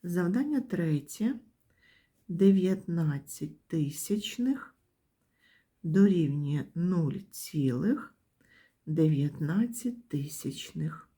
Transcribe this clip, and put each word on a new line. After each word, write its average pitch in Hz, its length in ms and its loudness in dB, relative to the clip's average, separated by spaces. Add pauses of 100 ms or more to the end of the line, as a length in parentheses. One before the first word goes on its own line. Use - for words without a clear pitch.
Завдання 190 580 0
третє. 170 760 -2 (880)
Дев'ятнадцять 175 1400 2
тисячних 208 1080 -2 (1080)
дорівнює 156 800 2 (100)
нуль 170 380 0 (180)
цілих 147 840 -2 (680)
дев'ятнадцять 156 1200 0
тисячних. - 1120 -8